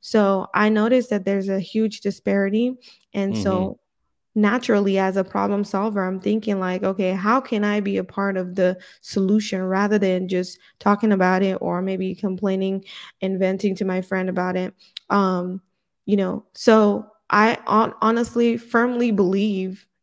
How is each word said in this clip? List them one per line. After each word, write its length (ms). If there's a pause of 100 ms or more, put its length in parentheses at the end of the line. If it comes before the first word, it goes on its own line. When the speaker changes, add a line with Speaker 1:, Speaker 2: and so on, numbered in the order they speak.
Speaker 1:
So 540
I 140
noticed 420
that 140
there's 240
a 120
huge 420
disparity, 760 (380)
and 200
Speaker 2:
Mm-hmm. 80
Speaker 1:
so 380 (540)
naturally 640
as 180
a 80
problem 400
solver, 400
I'm 160
thinking 400
like, 240
"Okay, 280
how 280
can 240
I 160
be 160
a 80
part 320
of 180
the 240 (220)
solution 640
rather 360
than 300
just 300 (200)
talking 340
about 300
it 180
or 220
maybe 320
complaining 720 (360)
and 180
venting 380
to 80
my 160
friend 280
about 280
it?" 180 (360)
Um, 500 (460)
you 100
know, 280 (100)
so 520 (240)
I 360
hon-, 340
honestly 560
firmly 540
believe, 760 (160)